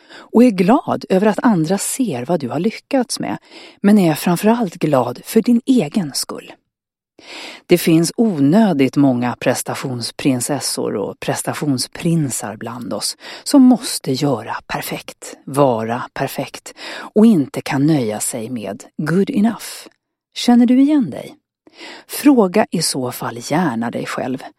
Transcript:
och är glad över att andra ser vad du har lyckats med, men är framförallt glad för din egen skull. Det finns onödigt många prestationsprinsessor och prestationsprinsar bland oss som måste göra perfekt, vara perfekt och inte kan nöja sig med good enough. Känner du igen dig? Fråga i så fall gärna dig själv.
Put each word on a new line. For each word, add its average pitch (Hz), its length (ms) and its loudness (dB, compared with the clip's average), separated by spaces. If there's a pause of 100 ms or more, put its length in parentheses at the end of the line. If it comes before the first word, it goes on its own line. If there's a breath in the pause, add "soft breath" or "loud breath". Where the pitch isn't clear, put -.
(120)
och - 320 2
är 254 60 6
glad 190 580 2
över 185 180 2
att 196 160 2
andra 185 360 2
ser 143 460 -4
vad 175 160 -2
du 123 80 -6
har 135 120 -4
lyckats - 600 -2
med, - 180 -6 (420 loud breath)
men 208 180 6
är 165 160 4
framförallt 208 600 0
glad 127 500 0
för - 180 2
din 233 240 2
egen 190 480 0
skull. - 380 -10 (1120 loud breath)
Det 175 120 4
finns 165 380 2
onödigt 160 800 2
många 123 400 2
prestationsprinsessor 123 1600 -4
och - 240 -8
prestationsprinsar 139 1400 -4
bland 117 360 -12
oss - 240 -6 (280 loud breath)
som 277 180 6
måste - 500 2
göra 127 440 -4 (100)
perfekt, - 800 -10
vara 123 580 0 (100)
perfekt - 640 -8 (400 loud breath)
och 214 120 6
inte 151 340 2
kan 135 260 0
nöja 117 340 0
sig 117 300 -8
med 104 340 -10 (140)
good 170 320 0
enough. 208 360 0 (680)
Känner 240 320 4
du 254 140 6
igen 277 300 2
dig? - 240 -12 (720 loud breath)
Fråga 220 640 2
i 170 120 -2
så 123 300 -4
fall 117 260 -10 (120)
gärna 120 400 -2
dig 135 160 -6
själv. - 360 -6 (160)